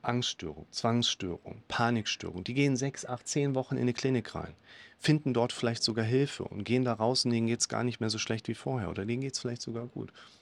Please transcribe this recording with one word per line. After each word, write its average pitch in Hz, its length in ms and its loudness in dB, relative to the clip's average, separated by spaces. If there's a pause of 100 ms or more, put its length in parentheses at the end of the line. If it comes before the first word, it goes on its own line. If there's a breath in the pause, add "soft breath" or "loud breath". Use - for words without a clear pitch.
Angststörung, 82 720 -2
Zwangsstörung, 110 960 0
Panikstörung, 104 760 0
die 120 120 -6
gehen 139 200 6
sechs, 135 300 -4
acht, 123 220 -8
zehn 143 260 2
Wochen 131 220 0
in 123 80 0
eine 123 100 4
Klinik 127 400 0
rein, 80 220 -8 (420 loud breath)
finden 151 340 4
dort 113 220 4
vielleicht 117 300 0
sogar 110 220 2
Hilfe 131 380 2
und - 200 -6
gehen 123 220 4
da 120 80 2
raus 113 320 2
und 120 60 4
denen 113 140 4
geht's 117 240 0
gar 113 140 0
nicht 123 160 -2
mehr 110 100 0
so 110 80 -2
schlecht 113 300 -2
wie 117 80 -2
vorher 123 340 -4
oder 95 160 -4
denen 120 160 -2
geht's 135 180 -6
vielleicht 120 220 -6
sogar 117 240 -6
gut. - 260 -10 (300 loud breath)